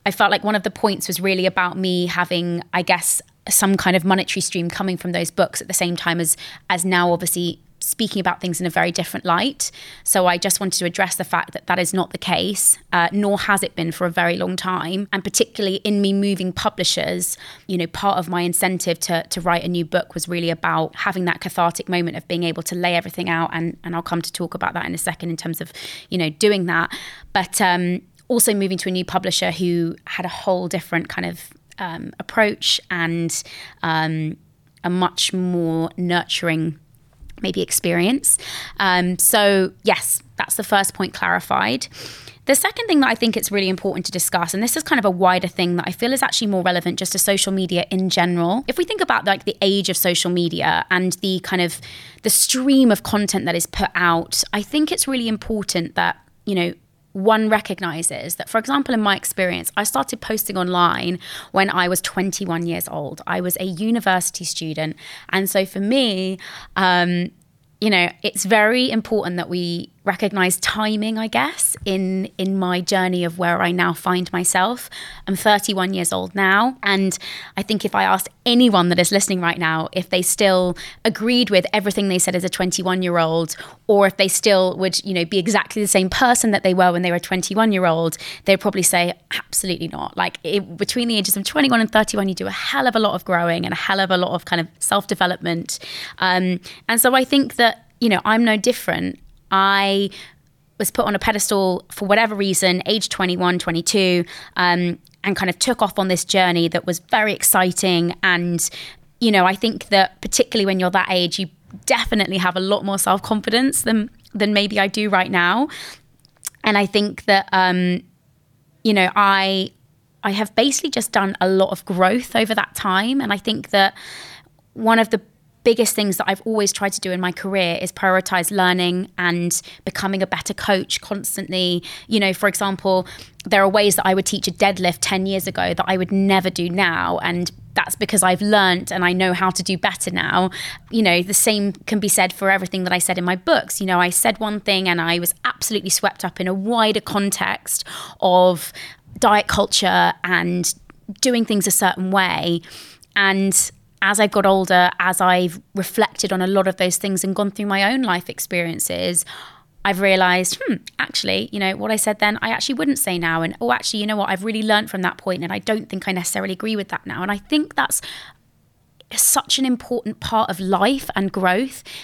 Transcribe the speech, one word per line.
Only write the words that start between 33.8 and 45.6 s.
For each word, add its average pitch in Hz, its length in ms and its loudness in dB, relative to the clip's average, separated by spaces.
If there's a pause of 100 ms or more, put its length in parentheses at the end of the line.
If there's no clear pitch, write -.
um, 160 540 -2 (480)
a 175 40 -2
much - 440 0
more 170 640 0
nurturing 170 840 -2 (640)
maybe 190 200 -4
experience. 180 760 0 (420)
Um, 180 400 2
so 202 540 4 (100)
yes, - 380 0 (160)
that's - 180 -4
the 214 80 -4
first 196 300 0
point - 200 -4
clarified. 127 720 0 (600)
The 277 100 4
second 453 320 -2
thing 311 140 4
that 247 80 4
I 226 60 2
think 226 200 2
it's 214 160 -4
really 196 160 0
important 180 380 -2
to - 80 -8
discuss, 175 400 -2
and 202 100 -2
this 240 140 0
is 311 60 -6
kind 277 160 0
of 196 40 2
a 196 80 4
wider 180 380 4
thing 175 260 0